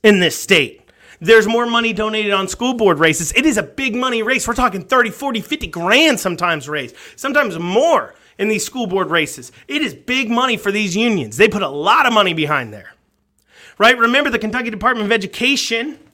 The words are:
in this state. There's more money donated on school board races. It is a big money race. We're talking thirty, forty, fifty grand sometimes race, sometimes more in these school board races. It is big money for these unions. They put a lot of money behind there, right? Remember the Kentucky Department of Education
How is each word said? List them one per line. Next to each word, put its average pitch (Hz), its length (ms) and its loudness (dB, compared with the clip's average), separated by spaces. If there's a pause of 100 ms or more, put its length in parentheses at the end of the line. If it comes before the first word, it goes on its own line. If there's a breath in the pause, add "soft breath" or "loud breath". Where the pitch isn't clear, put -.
in 208 160 6
this 170 200 0
state. 151 400 0 (400 soft breath)
There's 214 260 6
more 233 200 0
money 233 260 0
donated 214 400 -4
on 190 140 0
school 247 280 -2
board 190 260 2
races. 160 320 2
It 254 120 2
is 294 140 2
a 185 60 0
big 254 320 -6
money 247 260 -2
race. 233 240 -2
We're 233 80 -4
talking 208 300 -2
thirty, 240 260 2
forty, 262 300 -6
fifty 294 260 -8
grand 214 540 2
sometimes 170 480 -4
race, 143 260 -8 (220 loud breath)
sometimes 262 420 -2
more 196 560 2 (240 soft breath)
in 202 100 0
these 214 160 -2
school 240 220 -6
board 180 240 -2
races. 143 400 -2 (160 soft breath)
It 294 160 -4
is 208 100 -4
big 247 380 -4
money 240 260 0
for 202 140 -4
these 202 260 -2
unions. 185 400 -2
They 208 120 4
put 196 140 -4
a 156 60 -2
lot 196 380 2
of 240 60 0
money 202 200 4
behind 143 400 -2
there, - 220 -18 (840 soft breath)
right? 240 220 4
Remember 254 320 2
the 226 80 -2
Kentucky 226 320 -6
Department 220 360 -2
of 202 60 0
Education 233 840 -2 (160)